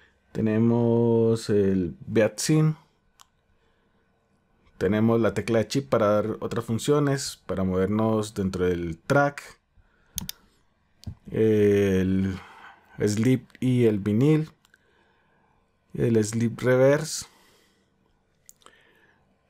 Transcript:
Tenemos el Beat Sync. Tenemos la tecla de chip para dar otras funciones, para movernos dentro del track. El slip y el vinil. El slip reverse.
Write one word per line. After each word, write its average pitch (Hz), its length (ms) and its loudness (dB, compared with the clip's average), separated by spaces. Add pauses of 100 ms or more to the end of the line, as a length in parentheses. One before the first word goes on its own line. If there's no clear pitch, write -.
(320)
Tenemos 117 1200 2
el 95 460 0 (120)
Beat - 320 0
Sync. 156 380 0 (2000)
Tenemos 110 420 2
la 104 140 0
tecla 110 260 -2
de 104 80 -2
chip 135 220 -6
para 110 180 0
dar 104 320 0
otras 113 260 -8
funciones, 139 800 -2
para 92 180 -4
movernos 104 680 0
dentro 92 320 -4
del 87 320 -4
track. - 640 -2 (1700)
El 98 1120 2 (640)
slip 113 440 -2 (100)
y 123 260 2
el 107 140 2
vinil. 139 520 0 (1400)
El 113 300 2
slip 113 360 -4
reverse. 131 680 2 (2250)